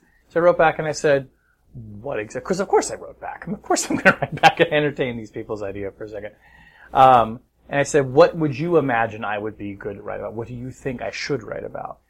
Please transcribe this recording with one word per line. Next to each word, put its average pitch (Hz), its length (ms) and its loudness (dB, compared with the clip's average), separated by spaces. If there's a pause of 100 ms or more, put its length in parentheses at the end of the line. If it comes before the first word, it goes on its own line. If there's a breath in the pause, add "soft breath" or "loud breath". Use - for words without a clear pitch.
(300 soft breath)
So 170 100 -2
I 165 40 2
wrote 175 140 6
back 160 220 4
and 156 80 -2
I 151 40 -2
said, 139 380 0 (720)
"What 135 160 -8
exa-," 110 260 -8
'cause 185 160 -2
of 190 80 -2
course - 220 2
I 110 60 -8
wrote - 260 -16
back. - 260 -12
<laughs> 170 40 -6
Of 208 100 -10
course - 280 -2
I'm - 80 -2
gonna - 220 4
write - 220 -4
back 160 180 6
and 165 140 4
entertain 139 440 0
these 110 120 -12
people's 110 320 -8
idea 98 300 -8
for 110 140 -14
a 107 40 -14
second. 104 220 -12 (640 loud breath)
Um, 123 480 6 (280)
and 143 100 -2
I 139 40 4
said, 135 280 0
"What 170 240 6
would 151 220 -2
you 165 200 2
imagine 113 460 0
I 104 140 -4
would 104 200 -6
be 101 180 -10
good 101 220 -10
to 107 40 -16
write 101 180 -8
about? 104 140 -10
What 113 140 -8
do 123 80 -14
you 123 160 -12
think 123 320 -10
I 104 80 -8
should 127 320 -6
write - 200 -10
about?" - 360 -12 (100)